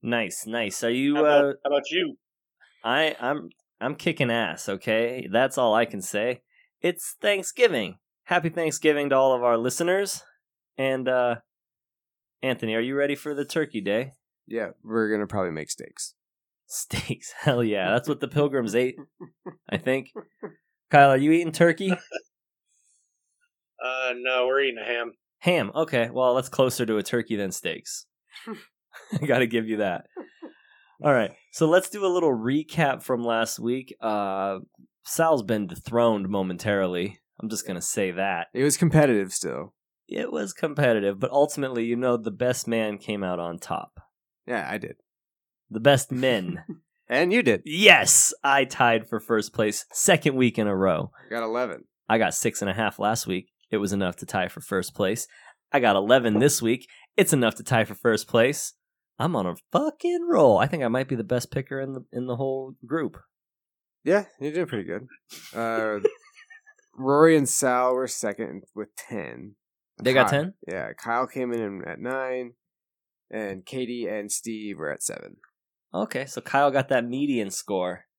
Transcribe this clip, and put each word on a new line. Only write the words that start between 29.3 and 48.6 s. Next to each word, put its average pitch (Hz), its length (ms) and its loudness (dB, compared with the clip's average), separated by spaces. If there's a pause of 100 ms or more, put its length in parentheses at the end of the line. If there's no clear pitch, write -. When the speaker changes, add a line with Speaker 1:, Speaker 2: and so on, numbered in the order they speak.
Speaker 1:
give 113 220 -2
you 110 80 -2
that. 98 300 -2 (920)
All 147 120 4
right. 113 180 2 (220)
So 165 120 0
let's 175 240 4
do 208 160 -4
a 185 60 2
little 175 260 2
recap 139 680 -2
from 120 200 -2
last 113 340 -2
week. 123 440 -6
Uh, 98 560 -2 (480)
Sal's 160 380 2
been 104 220 -2
dethroned 107 640 0
momentarily. 95 920 -2 (200)
I'm 110 60 -8
just 104 180 -6
gonna 90 160 -6
say 95 300 -2
that. 90 420 -4
Speaker 3:
It 127 120 0
was 147 100 2
competitive 135 560 4
still. 76 420 -8 (360)
Speaker 1:
It - 200 -6
was 196 220 -6
competitive, 120 680 0
but - 140 -4
ultimately, 135 540 0
you 117 100 -2
know, 123 220 0
the 110 140 -6
best 123 360 -2
man 110 300 -2
came 101 260 -6
out 90 160 -2
on 85 200 -6
top. - 420 -10 (440)
Speaker 3:
Yeah, 101 240 -6
I 101 80 -4
did. - 200 -12 (720)
Speaker 1:
The 110 100 -6
best 135 320 4
men. 117 560 -2
<laughs> 160 60 -12 (340)
Speaker 3:
And 160 240 2
you 233 120 4
did. 110 220 2
Speaker 1:
Yes, 156 680 6 (100)
I 139 220 4